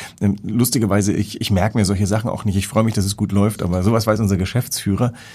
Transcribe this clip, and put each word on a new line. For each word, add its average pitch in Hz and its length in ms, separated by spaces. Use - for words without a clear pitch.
ähm, 101 200
lustigerweise, 107 720
ich, 101 260
ich - 120
merke 101 260
mir 104 80
solche 98 220
Sachen 107 240
auch - 120
nicht. 98 120
Ich 98 120
freue 110 160
mich, 110 120
dass 95 100
es 101 100
gut 95 160
läuft, 101 300
aber 90 220
sowas 110 240
weiß 110 140
unser 98 160
Geschäftsführer. 104 760